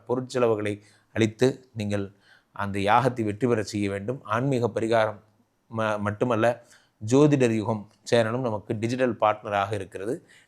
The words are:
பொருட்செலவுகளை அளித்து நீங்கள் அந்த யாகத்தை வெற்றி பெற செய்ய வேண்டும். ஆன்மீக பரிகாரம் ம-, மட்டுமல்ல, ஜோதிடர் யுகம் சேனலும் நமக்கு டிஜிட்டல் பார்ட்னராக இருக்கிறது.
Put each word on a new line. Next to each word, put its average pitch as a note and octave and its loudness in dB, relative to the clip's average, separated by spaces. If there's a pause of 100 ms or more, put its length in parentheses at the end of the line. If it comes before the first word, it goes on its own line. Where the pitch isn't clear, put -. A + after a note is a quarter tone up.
பொருட்செலவுகளை A#2 -2 (320)
அளித்து A2+ 0
நீங்கள் G2+ -4 (400)
அந்த G2+ -6
யாகத்தை A#2+ 2
வெற்றி G#2 -2
பெற A2 2
செய்ய G2+ -4
வேண்டும். G2+ -8
ஆன்மீக A#2+ 0
பரிகாரம் A2 0 (580)
ம-, G#2+ 0
மட்டுமல்ல, A2+ 0 (480)
ஜோதிடர் C3+ 6
யுகம் G#2+ -4 (200)
சேனலும் A#2 2
நமக்கு A2 -6
டிஜிட்டல் A#2+ -2
பார்ட்னராக G#2+ 0
இருக்கிறது. G2 -8 (200)